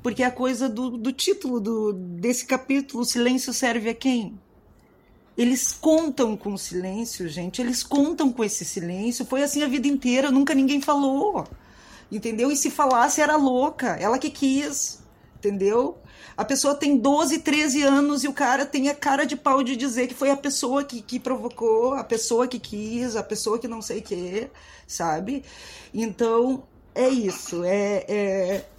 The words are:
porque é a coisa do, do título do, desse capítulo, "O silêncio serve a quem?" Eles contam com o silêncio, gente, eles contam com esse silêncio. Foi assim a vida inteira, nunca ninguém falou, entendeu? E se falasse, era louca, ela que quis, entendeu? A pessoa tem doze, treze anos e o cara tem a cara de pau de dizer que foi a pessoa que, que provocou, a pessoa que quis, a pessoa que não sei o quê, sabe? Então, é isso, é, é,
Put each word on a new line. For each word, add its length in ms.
porque 220
é 20
a 60
coisa 380
do, 220
do 200
título 480
do, 320
desse 540
capítulo, 580
"O 20
silêncio 460
serve 380
a 40
quem?" 460
Eles 360
contam 640
com 160
o 40
silêncio, 680
gente, 340
eles 220
contam 480
com 100
esse 220
silêncio. 600
Foi 180
assim 200
a 40
vida 180
inteira, 460
nunca 240
ninguém 240
falou, 680
entendeu? 400
E 60
se 160
falasse, 480
era 160
louca, 640
ela 180
que 120
quis, 720
entendeu? 640
A 80
pessoa 300
tem 220
doze, 420
treze 420
anos 420
e 60
o 40
cara 320
tem 220
a 80
cara 300
de 100
pau 260
de 140
dizer 320
que 60
foi 180
a 60
pessoa 480
que, 160
que 180
provocou, 760
a 100
pessoa 440
que 120
quis, 580
a 60
pessoa 360
que 80
não 140
sei 180
o 40
quê, 460
sabe? 560
Então, 720
é 160
isso, 540
é, 440
é, 580